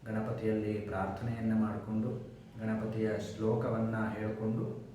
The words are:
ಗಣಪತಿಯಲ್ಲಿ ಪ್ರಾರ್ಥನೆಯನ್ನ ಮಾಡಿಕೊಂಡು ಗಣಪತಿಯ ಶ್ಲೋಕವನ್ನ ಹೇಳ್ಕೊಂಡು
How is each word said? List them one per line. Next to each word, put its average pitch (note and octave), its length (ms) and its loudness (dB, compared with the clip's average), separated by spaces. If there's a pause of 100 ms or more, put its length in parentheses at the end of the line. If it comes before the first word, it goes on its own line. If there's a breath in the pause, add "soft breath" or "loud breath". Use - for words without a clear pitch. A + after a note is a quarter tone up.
ಗಣಪತಿಯಲ್ಲಿ A2 680 0
ಪ್ರಾರ್ಥನೆಯನ್ನ G#2 760 0 (100)
ಮಾಡಿಕೊಂಡು A2 760 -2 (200)
ಗಣಪತಿಯ A2 600 0
ಶ್ಲೋಕವನ್ನ A2 880 2
ಹೇಳ್ಕೊಂಡು A2 880 -2